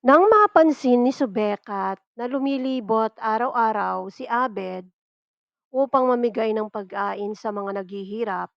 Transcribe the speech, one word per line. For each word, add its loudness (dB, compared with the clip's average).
Nang 8
mapansin 4
ni 4
Subekat -4
na -10
lumilibot -2
araw-araw -2
si -14
Abed -4
upang 2
mamigay 0
ng -4
pagkain -6
sa -8
mga -6
naghihirap -8